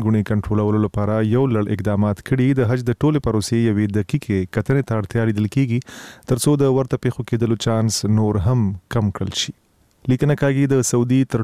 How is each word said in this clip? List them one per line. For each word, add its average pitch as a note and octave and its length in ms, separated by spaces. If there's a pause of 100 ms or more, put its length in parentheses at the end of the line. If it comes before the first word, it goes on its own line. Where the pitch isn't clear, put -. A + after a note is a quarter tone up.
ګوڼې G#2+ 180 (120)
کنټرولولو G#2 520
لپاره G#2 320 (140)
یو C3 240
لړ G#2 220
اقدامات G2+ 500
کړي، C3 320
د A#2 140
حج B2+ 140
د A#2+ 140
ټولې D3 240
پروسې A2 320 (140)
یوې G#2 260
دقیقې G2+ 560
کتنې C3+ 340
ته A2 140
اړتیا A2+ 300
لیدل G#2 260
کیږي، B2 220 (480)
تر B2 180
څو D3 160
د C3+ 160
ورته C3 260
پیښو A#2+ 240
کېدلو A2+ 380
چانس A2+ 400 (160)
نور G#2 260
هم A#2 240 (240)
کم G#2 220
کړل F#2+ 240
شي. - 180 (520)
لیکنه C#3+ 280
کاږي، C#3 320
د C3 160
سعودي B2 300 (160)
تر A2+ 100